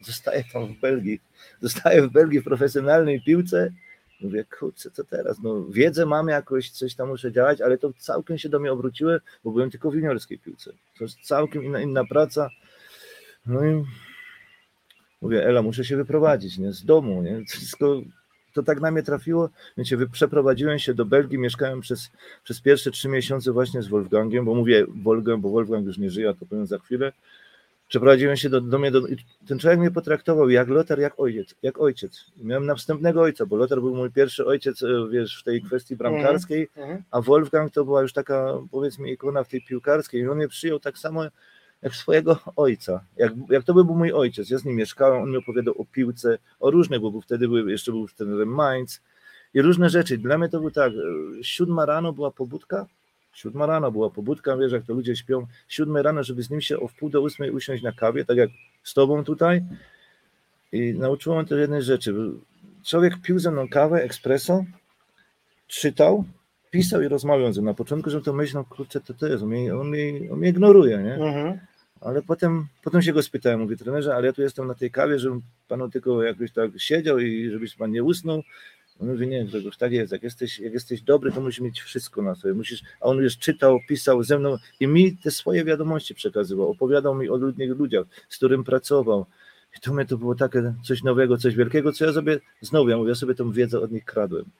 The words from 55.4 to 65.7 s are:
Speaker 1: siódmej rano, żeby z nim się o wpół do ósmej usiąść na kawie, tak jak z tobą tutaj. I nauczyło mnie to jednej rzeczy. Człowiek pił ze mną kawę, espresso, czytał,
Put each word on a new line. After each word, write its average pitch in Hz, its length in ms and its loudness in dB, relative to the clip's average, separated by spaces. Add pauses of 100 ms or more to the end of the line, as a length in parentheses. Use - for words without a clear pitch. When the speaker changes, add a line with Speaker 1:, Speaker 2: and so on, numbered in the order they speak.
Speaker 1:
siódmej 151 340 -2
rano, 151 200 0
żeby 123 200 -6
z 120 80 -8
nim 147 100 -6
się - 200 -4
o 117 80 -6
wpół 151 220 -10
do 143 120 2
ósmej 143 280 -4
usiąść 131 320 -8
na 117 100 -4
kawie, 117 320 -2
tak 123 120 2
jak 117 140 4 (320)
z - 120 -16
tobą 139 300 4
tutaj. 170 380 2 (1120)
I 120 220 -2
nauczyło 139 440 -2
mnie 160 100 -4
to 147 80 -2
jednej 147 260 0
rzeczy. 120 320 0 (720)
Człowiek 175 340 2
pił 185 180 0
ze 175 120 0
mną 135 180 -2
kawę, 156 360 4
espresso, 139 600 0 (1040)
czytał, 165 580 2 (460)